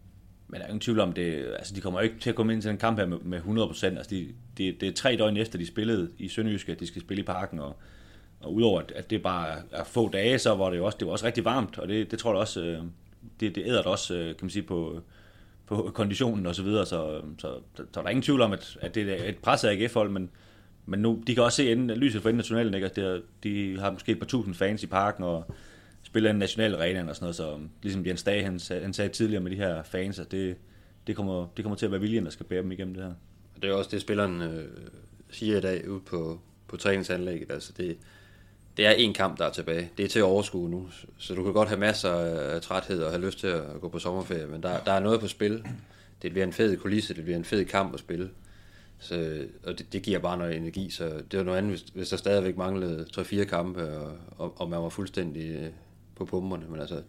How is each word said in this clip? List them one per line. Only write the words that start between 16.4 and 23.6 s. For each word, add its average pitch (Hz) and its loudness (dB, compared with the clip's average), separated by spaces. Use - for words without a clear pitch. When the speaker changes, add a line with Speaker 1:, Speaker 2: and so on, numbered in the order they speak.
Speaker 1:
og 87 0
så 95 -4
videre, 101 2
så, 78 -2
så, 65 -8
så, - -12
så 85 -4
der - -6
er - -2
ingen 127 2
tvivl 139 6
om, 107 6
at, - -8
at 85 -6
det 98 0
er 95 -4
et 95 -6
presset 127 4
A 101 6
G 113 2
F-hold, 104 2
men, 95 -2
men 98 0
nu, 113 4
de 120 2
kan 117 6
også 117 4
se 127 6
enden, 117 2
lyset 110 4
for 110 4
enden 117 4
af 104 -2
tunnelen, 113 2
ikke? 95 0
Altså, 98 -2
det 95 0
er, 90 -2
de 101 -2